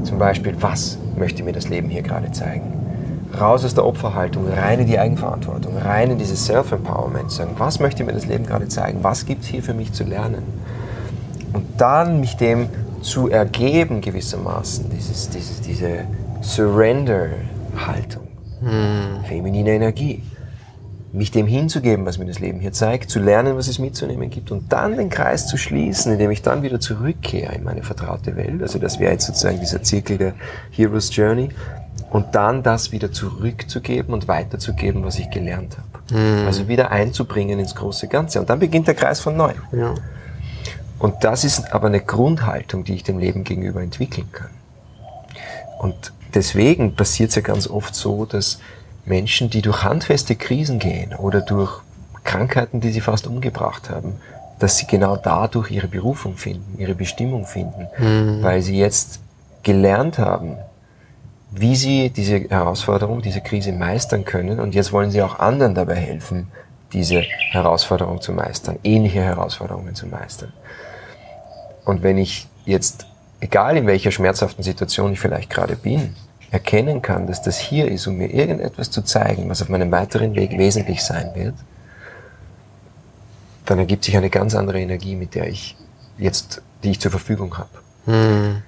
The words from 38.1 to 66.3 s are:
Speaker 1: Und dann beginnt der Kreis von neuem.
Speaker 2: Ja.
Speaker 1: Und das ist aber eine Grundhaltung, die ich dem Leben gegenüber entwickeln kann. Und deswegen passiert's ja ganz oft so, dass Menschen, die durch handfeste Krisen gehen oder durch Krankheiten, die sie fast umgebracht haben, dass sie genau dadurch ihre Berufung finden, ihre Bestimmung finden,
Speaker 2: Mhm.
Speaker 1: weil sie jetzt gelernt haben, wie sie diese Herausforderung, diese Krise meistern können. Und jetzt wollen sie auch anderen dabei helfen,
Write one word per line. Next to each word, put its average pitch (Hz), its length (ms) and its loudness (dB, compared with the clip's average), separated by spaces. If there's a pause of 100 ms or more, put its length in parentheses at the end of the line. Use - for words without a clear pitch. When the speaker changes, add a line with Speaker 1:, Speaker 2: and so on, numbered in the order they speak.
Speaker 1:
Und 90 80 -4
dann 127 100 4
beginnt 165 280 4
der 160 80 4
Kreis 139 260 2
von 156 160 -2
neuem. 160 240 2 (100)
Speaker 2:
Ja. 120 220 0 (1040)
Speaker 1:
Und - 240 2
das 117 220 4
ist 143 280 -2
aber 107 140 2
eine 101 140 4
Grundhaltung, 117 840 0
die 95 120 -4
ich 90 80 -8
dem 95 160 -2
Leben 95 260 0
gegenüber 92 360 -4
entwickeln - 520 -6
kann. - 160 -14 (1300)
Und - 320 -4 (220)
deswegen 107 600 4
passiert's 110 400 2
ja 110 60 2
ganz 104 280 0
oft - 260 -6
so, 104 300 -2
dass - 340 -4 (480)
Menschen, 101 440 2
die 110 100 2
durch 104 220 2
handfeste 143 520 2
Krisen 135 440 0
gehen 87 340 -2
oder 98 280 2
durch 98 380 0 (440)
Krankheiten, 120 580 0
die 117 100 2
sie 110 100 0
fast 107 260 0
umgebracht - 640 -4
haben, - 220 -6 (440)
dass - 200 4
sie - 100 -2
genau 98 280 4
dadurch 104 540 0
ihre 98 180 -2
Berufung 95 500 -4
finden, 95 420 -8
ihre 95 160 -2
Bestimmung 110 500 -4
finden, 90 420 -6 (120)
Speaker 2:
Mhm. 107 420 4
Speaker 1:
weil 92 220 4
sie 95 160 0
jetzt - 400 2 (420)
gelernt 101 560 4
haben, 92 380 2 (960)
wie 110 240 4
sie 135 340 4
diese 104 300 2 (100)
Herausforderung, 101 720 2
diese 101 200 -2
Krise 98 320 -2
meistern 98 520 0
können. 95 340 -2
Und 104 140 -2
jetzt 98 180 2
wollen 101 200 2
sie 101 100 4
auch 92 160 0
anderen 117 380 4
dabei 87 220 2
helfen, 87 500 -4 (440)